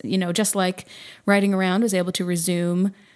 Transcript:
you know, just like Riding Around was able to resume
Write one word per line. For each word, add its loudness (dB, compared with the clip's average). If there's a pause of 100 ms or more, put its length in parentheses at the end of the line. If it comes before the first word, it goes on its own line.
you -2
know, -2
just 0
like -2 (400)
Riding 4
Around 2
was 0
able 0
to -4
resume 0 (220)